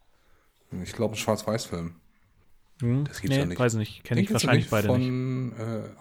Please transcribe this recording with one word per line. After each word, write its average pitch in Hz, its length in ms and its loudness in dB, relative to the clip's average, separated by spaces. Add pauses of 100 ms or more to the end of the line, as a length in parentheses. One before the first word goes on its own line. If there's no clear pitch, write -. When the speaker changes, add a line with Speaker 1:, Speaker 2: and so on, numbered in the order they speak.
(840)
Speaker 1:
Ich - 100 -10
glaub, 107 180 -2
ein 107 60 -8
Schwarz-Weiß-Film. 104 800 -2 (840)
Speaker 2:
Hm, 127 240 2
Speaker 1:
Das - 160 -8
gibt's 135 140 0
Speaker 2:
nee, 139 60 4
Speaker 1:
ja 143 60 2
nicht. 90 120 -4
Speaker 2:
weiß 120 160 4
nicht. - 280 -4
Kenn 120 140 0
Speaker 1:
Den 190 60 6
Speaker 2:
ich 208 60 0
Speaker 1:
kennst - 140 2
du 143 40 2
Speaker 2:
wahrscheinlich 120 180 4
Speaker 1:
nicht - 60 -4
Speaker 2:
beide 107 260 4
nicht. 127 100 2
Speaker 1:
von, 127 500 -2
äh, 110 320 -4 (120)